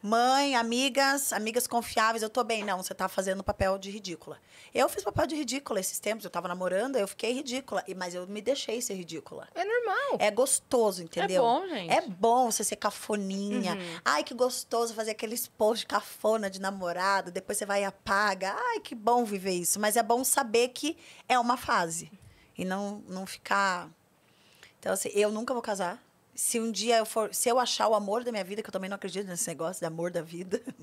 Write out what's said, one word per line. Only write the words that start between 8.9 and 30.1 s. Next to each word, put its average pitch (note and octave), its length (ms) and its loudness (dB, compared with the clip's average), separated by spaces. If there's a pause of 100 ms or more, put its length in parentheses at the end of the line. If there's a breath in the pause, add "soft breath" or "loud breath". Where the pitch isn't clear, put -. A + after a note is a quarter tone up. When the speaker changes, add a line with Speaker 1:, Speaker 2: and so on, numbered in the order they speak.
Speaker 1:
ridícula. D#3+ 600 -10
Speaker 2:
É E4+ 100 -4
normal. A#4 540 0
Speaker 1:
É G#3 120 4
gostoso, G#3+ 720 2
entendeu? F#3 400 2
Speaker 3:
É A#3 40 6
bom, D#4+ 220 2
gente. F#3+ 260 -2
Speaker 1:
É D#4+ 80 6
bom A#3 480 4
você G#3 120 0
ser G#3 140 -2
cafoninha. G3 1000 -2
Speaker 2:
Uhum. F3 300 -8
Speaker 1:
Ai, D4+ 200 2
que C4+ 100 -10
gostoso A#3 600 0
fazer A3 180 -4
aqueles A3+ 340 -6
posts A3 400 2
cafona G#3 640 0
de F#3+ 100 -12
namorado, F#3+ 680 0
depois F#3+ 260 -4
você G#3 80 -2
vai G3+ 180 2
e - 20 2
apaga. G3+ 680 0
Ai, A#4 260 -2
que - 140 -12
bom A#3 300 2
viver G3 280 -2
isso. F3+ 280 0
Mas G#3+ 160 4
é A#3 60 4
bom A#3 200 2
saber B3 460 4
que D4 280 -4 (320 loud breath)
é B3+ 100 6
uma A#3+ 180 2
fase. F3 560 0 (440 soft breath)
E F3 100 -6
não, G3+ 420 -4
não F#3 180 -8
ficar. F#3 600 0 (920 soft breath)
Então, - 140 -2
assim, - 220 -2
eu G#3 180 2
nunca A#3+ 220 -4
vou A#3 80 -2
casar. G3 380 -4 (360)
Se - 240 0
um A3+ 100 -2
dia A3+ 280 2
eu A3 80 2
for, - 280 -2
se - 140 0
eu B3 100 4
achar A3+ 300 2
o A3+ 60 4
amor G#3 280 0
da A#3+ 80 -4
minha G3+ 140 -4
vida, G#3 180 -6
que - 60 -10
eu G3+ 40 -14
também F#3+ 180 -6
não G3+ 60 -4
acredito F#3+ 300 -6
nesse F3 220 -4
negócio E3 320 -6
de E3+ 60 -2
amor E3 240 -4